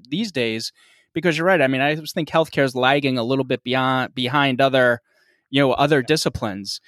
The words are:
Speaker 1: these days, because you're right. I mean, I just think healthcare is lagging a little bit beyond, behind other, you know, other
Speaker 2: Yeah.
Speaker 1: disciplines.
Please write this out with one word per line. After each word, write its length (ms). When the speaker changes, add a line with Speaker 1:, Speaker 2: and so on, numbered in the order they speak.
Speaker 1:
these 240
days, 400
because 240
you're 80
right. 160
I 60
mean, 120
I 140
just 200
think 140
healthcare 360
is 100
lagging 420
a 80
little 200
bit 180
beyond, 520
behind 460
other, 400
you 100
know, 120
other 280
Speaker 2:
Yeah. 80
Speaker 1:
disciplines. 800